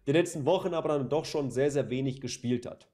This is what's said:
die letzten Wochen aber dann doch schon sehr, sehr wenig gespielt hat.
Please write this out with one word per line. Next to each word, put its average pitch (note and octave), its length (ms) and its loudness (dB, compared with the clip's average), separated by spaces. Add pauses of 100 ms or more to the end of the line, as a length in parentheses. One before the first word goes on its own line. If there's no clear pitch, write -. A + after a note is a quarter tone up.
die C#3 60 2
letzten E3 340 2
Wochen F3 280 2
aber D#3 140 0
dann C#3+ 200 0
doch C#3+ 180 0
schon C#3 240 -2
sehr, C3 200 2
sehr C3 200 0
wenig C3 300 -2
gespielt A#2+ 460 -4
hat. - 280 -14